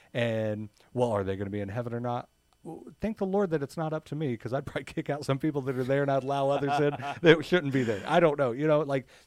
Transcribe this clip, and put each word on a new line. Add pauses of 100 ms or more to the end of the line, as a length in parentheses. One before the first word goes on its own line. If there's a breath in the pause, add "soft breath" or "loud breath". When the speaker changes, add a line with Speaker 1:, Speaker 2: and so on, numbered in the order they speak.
(140 loud breath)
Speaker 1:
And, (260 soft breath)
well,
are
they
gonna
be
in
heaven
or
not? (340)
Well, (160)
thank
the
Lord
that
it's
not
up
to
me,
'cause
I'd
probably
<laughs>
kick
out
some
people
that
are
there
and
I'd
allow
others
in (180)
Speaker 2:
<laughs>
Speaker 1:
that
shouldn't
be
there.
I
don't
know.
You
know,
like, (200 loud breath)